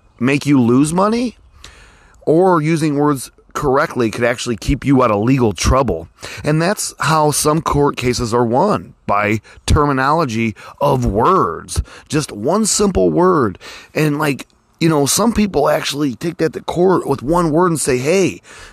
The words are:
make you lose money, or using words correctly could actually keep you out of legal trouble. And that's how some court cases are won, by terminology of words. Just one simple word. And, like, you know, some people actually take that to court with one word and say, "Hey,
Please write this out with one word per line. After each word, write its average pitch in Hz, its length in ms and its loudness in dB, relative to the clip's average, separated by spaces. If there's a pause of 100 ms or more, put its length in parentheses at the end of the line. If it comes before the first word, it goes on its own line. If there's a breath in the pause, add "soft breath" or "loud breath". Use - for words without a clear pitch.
(180)
make 135 280 -2
you 139 140 4
lose 127 320 4
money, 214 440 -2 (880 loud breath)
or 175 340 4
using 151 360 0
words 143 340 0 (240)
correctly 135 560 0
could 113 140 -4
actually 120 320 -2
keep - 280 -4
you 127 180 4
out 120 80 2
of 101 120 2
legal 120 300 2
trouble. 104 560 0 (360 loud breath)
And 151 160 0
that's 185 400 -2
how 151 300 2
some 151 300 0
court 143 360 0
cases 120 360 -2
are 123 120 2
won, 120 500 0 (120)
by 104 340 0 (260 loud breath)
terminology 135 880 0 (260 loud breath)
of 135 240 0
words. 104 800 0 (260 loud breath)
Just 147 240 -4
one 151 340 -2
simple 190 440 0
word. 156 480 0 (360 loud breath)
And, 147 240 0
like, 147 280 -4 (360)
you 165 60 4
know, 147 180 2
some 214 260 0
people 170 360 0
actually 143 480 -2
take 165 220 -8
that 160 160 -2
to - 60 -10
court 175 460 0
with 135 160 -2
one 165 300 0
word 175 160 2
and 160 100 0
say, 127 200 0
"Hey, 143 440 -2 (300 loud breath)